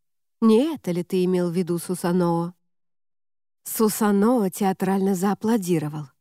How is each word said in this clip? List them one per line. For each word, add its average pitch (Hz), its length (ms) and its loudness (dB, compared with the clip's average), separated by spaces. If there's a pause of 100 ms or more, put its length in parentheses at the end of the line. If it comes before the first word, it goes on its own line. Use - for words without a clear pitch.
(400)
Не 233 340 4
это 190 160 -6
ли 175 120 -2
ты 185 220 0
имел 180 260 0
в 160 40 -6
виду, 175 240 -2
Сусаноо?" 175 760 -2 (1080)
Сусаноо 208 880 0
театрально 190 640 -2
зааплодировал. 175 920 -2 (140)